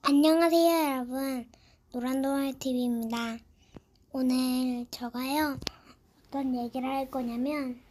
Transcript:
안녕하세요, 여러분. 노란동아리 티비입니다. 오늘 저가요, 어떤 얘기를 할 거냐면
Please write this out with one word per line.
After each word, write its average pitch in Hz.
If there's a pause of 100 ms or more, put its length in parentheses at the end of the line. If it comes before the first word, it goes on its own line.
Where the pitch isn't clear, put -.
안녕하세요, 320
여러분. 254 (480)
노란동아리 269
티비입니다. 233 (720)
오늘 254
저가요, 262 (680)
어떤 269
얘기를 247
할 269
거냐면 254 (120)